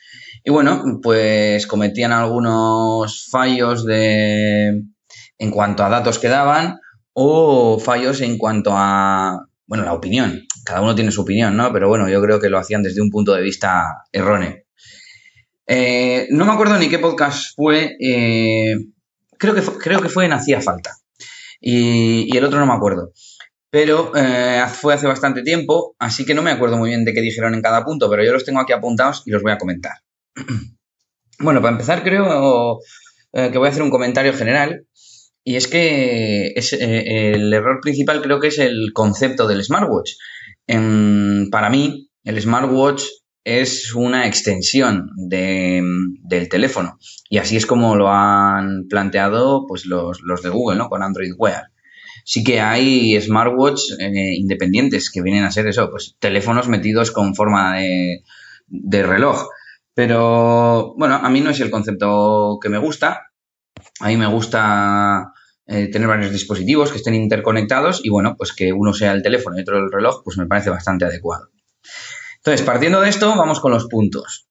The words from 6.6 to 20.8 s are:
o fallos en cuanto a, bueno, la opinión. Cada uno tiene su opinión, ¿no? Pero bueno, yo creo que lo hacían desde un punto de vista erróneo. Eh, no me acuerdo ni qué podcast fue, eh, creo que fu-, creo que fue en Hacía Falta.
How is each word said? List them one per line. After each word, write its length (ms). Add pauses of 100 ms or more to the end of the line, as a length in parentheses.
o 680
fallos 420
en 180
cuanto 340
a, 720 (220)
bueno, 160
la 100
opinión. 540 (180)
Cada 160
uno 140
tiene 160
su 100
opinión, 340
¿no? 160
Pero 180
bueno, 200
yo 120
creo 180
que 100
lo 80
hacían 240
desde 200
un 100
punto 240
de 80
vista 400 (280)
erróneo. 440 (1120)
Eh, 640
no 140
me 80
acuerdo 260
ni 100
qué 80
podcast 580
fue, 440
eh, 720 (640)
creo 160
que 80
fu-, 160
creo 240
que 80
fue 160
en 80
Hacía 280
Falta. 340 (640)